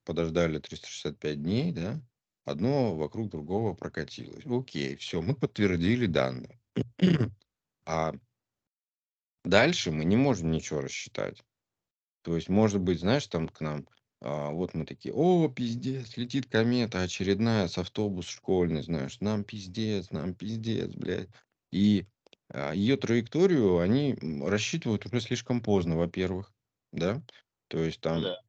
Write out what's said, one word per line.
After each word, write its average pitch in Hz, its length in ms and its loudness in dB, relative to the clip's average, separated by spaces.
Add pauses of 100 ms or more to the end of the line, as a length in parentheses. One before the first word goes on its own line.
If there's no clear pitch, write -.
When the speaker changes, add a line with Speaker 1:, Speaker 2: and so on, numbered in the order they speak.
Speaker 1:
подождали 82 560 0
триста - 280 -14
шестьдесят - 320 -8
пять 73 220 -4
дней, 120 300 -2
да, 110 300 -6 (440)
одно 107 500 0
вокруг 92 340 -4
другого 90 440 -2
прокатилось. - 720 -10
Окей, 78 520 -4
все, - 240 -4
мы 87 140 0
подтвердили 101 720 2
данные. 65 540 0 (400)
<clears throat> 151 380 4 (480)
А 80 280 0 (1300)
дальше 107 460 4
мы 78 140 -2
не 95 100 4
можем 110 360 2
ничего 76 300 -2
рассчитать. - 600 -8 (800)
То 85 120 -2
есть, 82 140 -2
может 101 320 4
быть, 90 200 2
знаешь, 120 260 2
там 80 220 -2
к - 120 -14
нам, 76 260 -6 (340)
а, 73 300 -4
вот 87 240 -4
мы 80 100 -4
такие: - 300 -10
«О, 170 340 4
пиздец, 123 680 -6
летит 123 300 -4
комета 117 560 2
очередная 98 640 2
с - 100 -6
автобус 92 500 -2
школьный, 85 560 0
знаешь, 71 380 -4
нам 104 240 0
пиздец, 101 640 -4
нам 90 240 -4
пиздец, 110 600 -4
блядь». - 340 -6 (420)
И, 101 360 6 (420)
а, 71 240 -4
ее 107 240 2
траекторию 117 800 4
они, 123 420 2
м, 73 260 -4
рассчитывают 107 600 0
уже 120 140 -2
слишком 120 400 -2
поздно, 87 360 2
во-первых, 92 560 -2 (400)
да. 101 300 -2 (460)
То 82 140 -4
есть 80 180 -4 (100)
Speaker 2:
Ну 82 80 0
Speaker 1:
там, - 20 0
Speaker 2:
да. 90 280 -4